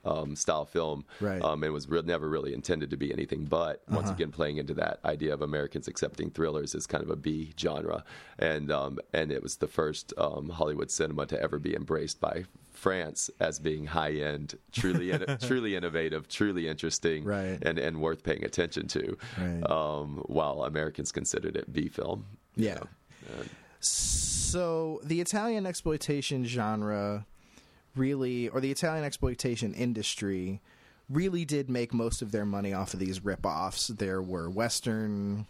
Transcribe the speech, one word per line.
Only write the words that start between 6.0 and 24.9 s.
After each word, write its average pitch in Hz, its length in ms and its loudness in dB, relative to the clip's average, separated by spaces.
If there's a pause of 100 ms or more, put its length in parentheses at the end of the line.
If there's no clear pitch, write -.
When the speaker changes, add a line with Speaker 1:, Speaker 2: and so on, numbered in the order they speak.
Speaker 1:
thrillers 76 460 0
as 76 100 -6
kind 73 160 -2
of 80 80 -4
a 80 60 2
B 78 420 -2
genre. 78 460 0 (340)
And, 76 320 2
um, 69 300 0 (120)
and 78 200 2
it 67 100 0
was - 140 -6
the - 100 2
first, - 520 0
um, 76 320 2
Hollywood 76 420 0
cinema 76 340 0
to 71 160 0
ever 73 160 0
be 80 160 0
embraced 78 460 -2
by 90 240 0 (300)
France 92 560 0 (100)
as 78 180 2
being 76 280 0
high-end, 73 680 0 (160)
truly 90 380 2
in-, 90 140 2 (140)
Speaker 2:
<laughs> - 20 -6
Speaker 1:
truly 120 340 2
innovative, 80 540 0
truly 90 400 2
interesting, 78 560 0
Speaker 2:
Right. 95 380 0
Speaker 1:
and, 82 160 2
and 78 240 0
worth 80 220 0
paying 80 200 2
attention - 440 0
to, - 280 -2 (240)
Speaker 2:
Right. 87 300 0
Speaker 1:
um, 76 560 0
while 73 380 2
Americans 76 480 -2
considered 73 440 -2
it - 160 -4
B 76 160 0
film. - 380 -4 (300)
you 110 100 2
Speaker 2:
Yeah. 95 80 -2
Speaker 1:
know? - 140 -10 (500)
And - 100 -8 (320)
Speaker 2:
So - 1200 2